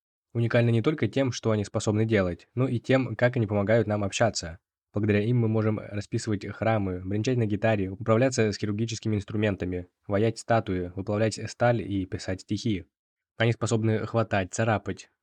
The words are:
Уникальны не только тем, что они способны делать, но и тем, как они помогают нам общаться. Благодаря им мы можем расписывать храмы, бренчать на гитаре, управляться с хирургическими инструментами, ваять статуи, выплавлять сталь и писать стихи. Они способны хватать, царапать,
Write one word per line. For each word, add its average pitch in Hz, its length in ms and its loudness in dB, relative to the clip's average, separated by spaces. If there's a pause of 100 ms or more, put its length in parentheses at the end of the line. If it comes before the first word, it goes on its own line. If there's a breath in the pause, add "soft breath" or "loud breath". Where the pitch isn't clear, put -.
(320)
Уникальны 120 380 2
не 117 100 4
только 135 280 0
тем, 131 240 0
что - 180 -2
они 104 140 0
способны 110 420 0
делать, 95 480 0
но 127 140 0
и 123 120 -2
тем, 131 360 0
как 123 200 2
они 113 100 2
помогают 104 400 2
нам 104 180 0
общаться. 95 540 -2 (340)
Благодаря 104 300 2
им 120 160 2
мы 110 100 4
можем 107 300 2
расписывать 104 680 -4
храмы, 101 580 0
бренчать 110 320 0
на 117 100 2
гитаре, 101 440 0
управляться 113 600 2
с 98 60 -4
хирургическими 107 600 -2
инструментами, 98 720 -2 (200)
ваять 107 320 0
статуи, 92 580 -2
выплавлять 104 420 -2 (100)
сталь 120 340 2
и 95 240 -4
писать 95 340 -6
стихи. 104 460 -4 (500)
Они 113 160 2
способны 110 540 0
хватать, 104 460 -2
царапать, 107 580 -2 (120)